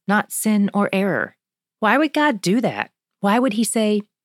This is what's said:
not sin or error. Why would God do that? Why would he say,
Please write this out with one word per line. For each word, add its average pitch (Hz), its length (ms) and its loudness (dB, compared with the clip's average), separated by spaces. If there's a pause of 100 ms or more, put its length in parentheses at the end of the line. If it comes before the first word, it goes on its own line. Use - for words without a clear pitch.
not 208 240 0
sin 208 400 0
or 202 220 0
error. 190 420 -2 (420)
Why 214 200 2
would 302 160 0
God 294 260 0
do 208 220 0
that? 110 280 -4 (300)
Why 202 180 2
would 247 140 0
he 220 120 0
say, 214 360 0 (240)